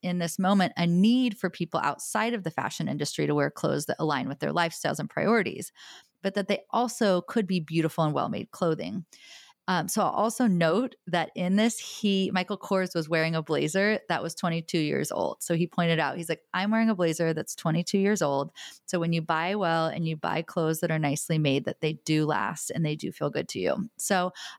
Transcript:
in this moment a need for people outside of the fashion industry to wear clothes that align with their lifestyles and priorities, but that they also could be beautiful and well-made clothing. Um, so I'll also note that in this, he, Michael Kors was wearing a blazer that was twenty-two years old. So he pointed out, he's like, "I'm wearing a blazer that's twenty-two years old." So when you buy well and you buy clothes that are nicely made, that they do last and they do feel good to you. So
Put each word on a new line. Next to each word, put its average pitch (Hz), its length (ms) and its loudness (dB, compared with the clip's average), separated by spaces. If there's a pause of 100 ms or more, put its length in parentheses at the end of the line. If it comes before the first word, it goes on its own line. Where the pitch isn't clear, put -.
in 180 160 -2
this 170 200 -4
moment 190 380 2
a 170 100 2
need 214 500 4
for 185 140 -2
people - 320 -2
outside 220 500 -2
of 214 100 -4
the 165 80 -4
fashion - 380 -4
industry 147 380 -2
to 147 80 2
wear 143 160 2
clothes 143 360 -2
that - 120 -4
align 143 300 -2
with 139 120 -8
their 147 120 -2
lifestyles 165 460 -2
and 151 120 -6
priorities, 170 600 -2 (520)
but 196 120 -4
that 196 140 -4
they 202 120 0 (100)
also 220 500 2
could 202 260 -2
be 180 140 0
beautiful 160 420 0
and 151 120 2
well-made - 360 -2
clothing. 160 540 -2 (640)
Um, 180 200 0
so - 120 0
I'll 175 100 2
also 233 360 0
note 185 480 2 (140)
that 170 260 -2
in 185 220 0
this, 226 240 4
he, 196 520 0
Michael 185 240 -2
Kors 185 380 -2
was 160 140 -2
wearing 160 260 2
a 160 80 0
blazer 160 560 2 (100)
that 156 140 0
was 160 100 -4
twenty-two 170 460 -2
years 147 320 0
old. - 300 -2
So - 160 0
he 170 100 2
pointed 165 320 2
out, 143 180 0
he's 165 120 -8
like, 160 140 -4 (120)
"I'm 190 160 0
wearing 220 180 4
a 220 60 4
blazer 165 400 2
that's 156 220 -6
twenty-two 170 420 0
years 196 240 2
old." 143 300 0 (340)
So 180 140 -2
when 165 120 0
you 165 100 2
buy 165 340 0
well 165 300 2
and 165 200 -2
you 160 100 -2
buy 165 260 -2
clothes 160 380 0
that 160 120 0
are 160 80 0
nicely 151 360 0
made, 143 280 2
that - 160 -6
they 156 140 0 (100)
do 156 220 2
last 147 440 -4
and 160 160 -2
they 151 80 -2
do - 160 -6
feel - 180 -2
good 147 220 -4
to - 80 -6
you. 90 400 -2
So 185 320 0 (280)